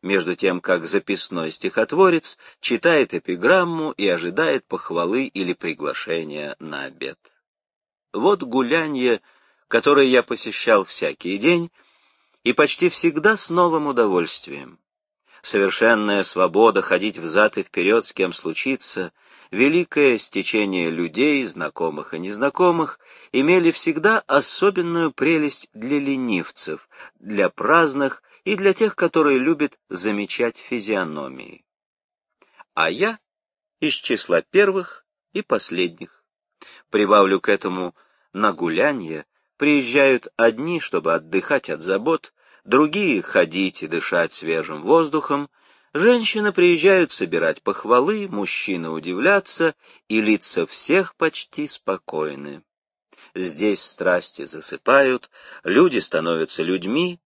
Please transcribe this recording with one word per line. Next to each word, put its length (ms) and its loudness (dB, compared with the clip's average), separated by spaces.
между 320 -2
тем 260 0
как 260 0
записной 640 -4
стихотворец 880 0
читает 520 2
эпиграмму 800 0
и 160 -2
ожидает 580 -2
похвалы 600 -2
или 260 -4
приглашения 1040 -6
на 260 -12
обед. 340 -12
Вот 280 2
гулянье, 760 0
которое 380 4
я 160 4
посещал 640 0
всякий 520 -6
день, 340 2
и 80 2
почти 360 2
всегда 480 2
с 140 -10
новым 360 2
удовольствием. 920 -2
Совершенная 800 2
свобода 600 4
ходить 360 -2
взад 400 2
и 40 -4
вперед 440 0
с 60 -14
кем 200 -2
случится, 800 -6
великое 680 2
стечение 720 -2
людей, 540 0
знакомых 680 -8
и 40 -10
незнакомых, 800 0
имели 380 4
всегда 500 0
особенную 920 0
прелесть 600 -2
для 260 -4
ленивцев, 920 -6
для 300 -2
праздных 760 0
и 100 -2
для 200 2
тех, 220 0
которые 420 2
любят 400 -2
замечать 680 -4
физиономии. 1080 -8
А 160 0
я 280 -4
из 140 -2
числа 480 -2
первых 640 0
и 100 -4
последних. 800 -4
Прибавлю 500 4
к 80 -2
этому 460 -2
на 200 0
гулянье 720 -2
приезжают 680 2
одни, 420 2
чтобы 320 -2
отдыхать 560 -2
от 140 -8
забот, 500 -2
другие — 580 2
ходить 600 0
и 40 -8
дышать 460 -2
свежим 480 -4
воздухом. 720 0
Женщины 580 2
приезжают 600 4
собирать 480 -2
похвалы, 680 0
мужчины — 640 -6
удивляться, 840 0
и 140 2
лица 440 0
всех 480 -2
почти 540 -6
спокойны. 920 -8
Здесь 480 -2
страсти 640 -2
засыпают, 800 0
люди 360 4
становятся 640 -2
людьми. 640 -4